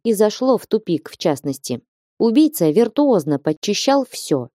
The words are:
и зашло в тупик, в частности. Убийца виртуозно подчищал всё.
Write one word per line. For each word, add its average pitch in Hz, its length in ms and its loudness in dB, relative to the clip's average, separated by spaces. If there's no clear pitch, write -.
и 233 80 2
зашло 214 440 2
в - 100 -10
тупик, 180 440 -4
в - 60 -20
частности. 139 640 -4
Убийца 233 520 2
виртуозно 202 720 2
подчищал 254 680 -2
всё. 127 460 -4